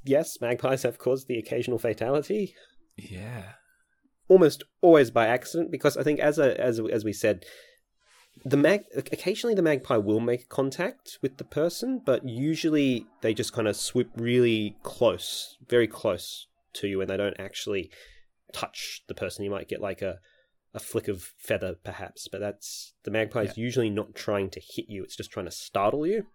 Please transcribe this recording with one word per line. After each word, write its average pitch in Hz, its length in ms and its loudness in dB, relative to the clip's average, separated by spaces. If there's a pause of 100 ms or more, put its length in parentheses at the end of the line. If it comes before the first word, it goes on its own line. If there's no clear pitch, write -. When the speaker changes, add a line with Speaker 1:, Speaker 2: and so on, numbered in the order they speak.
Speaker 1:
yes, 139 380 2
magpies 127 420 0
have 120 140 0
caused 131 300 0
the 123 100 -2
occasional 120 420 -2
fatality. 143 760 -2 (420)
Speaker 2:
Yeah. 104 560 -12 (720)
Speaker 1:
Almost 180 360 8 (180)
always 151 300 10
by 117 160 4
accident, 160 440 0
because 143 260 0
I 131 60 -2
think 147 160 0
as 147 180 2
a, 135 220 4
as, 113 200 0 (120)
as 110 120 0
we 104 100 -4
said, 101 320 0 (1000)
the 135 120 2
mag-, 175 280 4 (100)
occasionally 208 600 -2
the 190 60 2
magpie 139 360 2
will 107 220 2
make 120 300 -2
contact 143 720 -4
with - 160 -4
the - 60 -14
person, 220 640 -2
but 131 220 2
usually 143 760 0 (160)
they 113 120 2
just 110 200 -4
kinda 110 200 0
swoop - 420 -2
really 117 680 2
close, - 760 -2 (100)
very 120 200 4
close - 600 -6 (260)
to - 140 -6
you, 95 140 -2
and 95 80 -4
they 95 80 -4
don't 101 220 -4
actually 98 500 -6 (640)
touch - 540 -10
the 98 80 -10
person. 98 280 -8
You 101 80 -4
might 95 160 -6
get, - 140 -8
like, 98 220 -6
a, 87 160 -6 (560)
a - 40 -8
flick - 280 -6
of 95 320 -8
feather, 92 440 -4
perhaps, - 440 -14
but 95 120 -10
that's, - 540 -10 (100)
the 104 80 -8
magpie 110 320 -2
is 98 140 -6
Speaker 2:
Yeah. 113 60 -6
Speaker 1:
usually 120 260 0
not 101 240 -6
trying 98 380 -4
to - 100 -14
hit - 260 -10
you, 98 160 -10
it's - 120 -14
just - 160 -14
trying 95 160 -6
to 87 40 -12
startle 117 540 -2
you. 202 300 -2